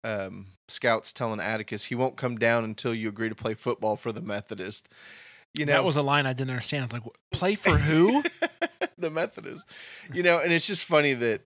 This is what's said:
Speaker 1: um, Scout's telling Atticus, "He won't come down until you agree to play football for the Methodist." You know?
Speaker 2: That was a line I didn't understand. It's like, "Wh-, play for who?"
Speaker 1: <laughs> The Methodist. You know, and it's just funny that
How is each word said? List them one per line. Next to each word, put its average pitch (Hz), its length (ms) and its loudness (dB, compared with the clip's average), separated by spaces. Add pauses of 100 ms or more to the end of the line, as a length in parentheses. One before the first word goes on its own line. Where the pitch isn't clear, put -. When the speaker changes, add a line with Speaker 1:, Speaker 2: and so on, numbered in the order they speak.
Speaker 1:
um, 98 440 -8 (200)
Scout's - 420 0
telling 110 300 -6
Atticus, 107 440 -4
"He - 100 -6
won't 127 240 -2
come 123 180 -4
down 117 280 4
until 110 300 -4
you 110 140 -4
agree 110 220 -4
to 107 40 -8
play 110 200 -4
football 107 420 -2
for 117 160 -6
the 104 80 -8
Methodist." 101 680 -8 (640)
You 151 100 -2
know? 143 80 2
Speaker 2:
That 143 120 4
was 156 120 2
a 151 60 2
line 143 240 2
I 131 80 -2
didn't 131 160 -4
understand. 127 340 -4
It's 120 80 -6
like, 120 120 -6
"Wh-, - 280 -18
play 196 220 0
for 180 240 4
who?" 175 440 6 (400)
Speaker 1:
<laughs> - 360 -6
The 165 120 -4
Methodist. 165 560 -8 (460)
You 175 100 -4
know, 170 160 6
and 170 140 2
it's 165 140 4
just 190 180 -2
funny 147 300 4
that 117 320 0